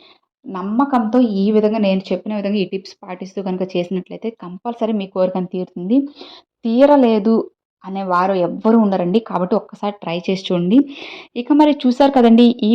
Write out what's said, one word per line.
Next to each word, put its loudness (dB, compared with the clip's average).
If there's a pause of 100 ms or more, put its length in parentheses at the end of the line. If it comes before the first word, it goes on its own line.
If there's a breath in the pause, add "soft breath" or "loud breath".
(460 soft breath)
నమ్మకంతో -2 (240)
ఈ 2
విధంగా 2
నేను 0 (100)
చెప్పిన -6
విధంగా -4
ఈ -6
టిప్స్ -10
పాటిస్తూ -12
కనుక -4 (140)
చేసినట్లయితే -6 (160)
కంపల్సరీ -6
మీ -8 (120)
కోరిక 0
అనేది -8
తీరుతుంది. -2 (680 loud breath)
తీరలేదు 4 (480)
అనే -10 (100)
వారు 0 (120)
ఎవ్వరూ 2
ఉండరండి, 0 (100)
కాబట్టి -2
ఒక్కసారి -10
ట్రై -6 (120)
చేసి -4
చూడండి. 2 (640 loud breath)
ఇక -8 (120)
మరి 6 (120)
చూసారు 2
కదండి, 6 (220)
ఈ 2